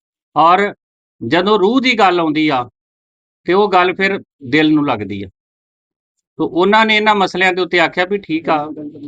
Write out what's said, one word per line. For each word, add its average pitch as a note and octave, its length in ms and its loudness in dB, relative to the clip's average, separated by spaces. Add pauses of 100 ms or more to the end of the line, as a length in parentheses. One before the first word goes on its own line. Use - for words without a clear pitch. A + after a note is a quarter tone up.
(360)
ਔਰ F3+ 380 2 (520)
ਜਦੋਂ F3+ 320 2
ਰੂਹ A3+ 220 2
ਦੀ A#3+ 180 0
ਗੱਲ F3+ 220 2
ਆਉਂਦੀ D#3 280 0
ਆ, B2 220 -4 (760)
ਤੇ F3 80 -2
ਉਹ G3 200 2
ਗੱਲ F3+ 220 2
ਫਿਰ G3 240 -2 (320)
ਦਿਲ D#3 220 2
ਨੂੰ D3 140 2
ਲੱਗਦੀ G2+ 360 -6
ਆ। F#2 60 -14 (1080)
ਤੋ D#3 120 -4
ਉਹਨਾਂ G#3 380 2
ਨੇ G#3+ 100 0
ਇਹਨਾਂ G#3+ 180 2
ਮਸਲਿਆਂ F#3 380 0
ਦੇ F3+ 100 -2
ਉੱਤੇ F3 180 0
ਆਖਿਆ D#3+ 240 0
ਵੀ G3 140 -4
"ਠੀਕ D#3+ 300 -6
ਆ, D3+ 220 -2 (380)